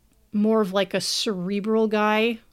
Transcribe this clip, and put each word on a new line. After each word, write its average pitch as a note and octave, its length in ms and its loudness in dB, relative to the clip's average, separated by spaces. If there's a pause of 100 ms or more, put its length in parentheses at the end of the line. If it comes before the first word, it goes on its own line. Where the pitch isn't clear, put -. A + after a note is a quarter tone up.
(320)
more A3 280 2
of, F#3+ 140 -2
like, G3 200 0
a F#3+ 60 0
cerebral G3+ 880 -2
guy G#3+ 520 0 (120)